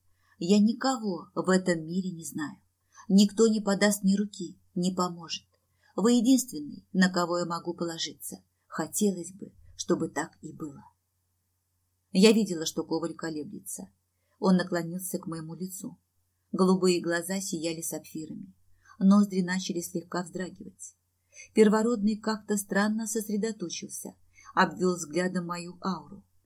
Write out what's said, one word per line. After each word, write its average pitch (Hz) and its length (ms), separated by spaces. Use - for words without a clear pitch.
Я 196 200
никого 220 760
в 165 160
этом 185 360
мире 185 260
не 165 120
знаю. - 320
Никто 208 400
не 220 120
подаст 202 420
мне 190 140
руки, 196 420
не 185 200
поможет. 175 500
Вы 220 160
единственный, 247 800
на 185 180
кого 175 280
я 175 60
могу 170 300
положиться. - 680
Хотелось 175 680
бы, - 200
чтобы 160 320
так 156 340
и 160 100
было". 139 320
Я 214 200
видела, 185 320
что 160 200
Коваль 160 300
колеблется. 151 720
Он 185 180
наклонился 175 640
к - 80
моему 165 280
лицу. 185 440
Голубые 185 500
глаза 170 380
сияли 165 420
сапфирами. - 720
Ноздри 196 440
начали 180 380
слегка 175 420
вздрагивать. - 720
Первородный 220 600
как-то 214 400
странно 214 500
сосредоточился, 208 1080
обвел 175 420
взглядом 175 500
мою 175 360
ауру. 175 420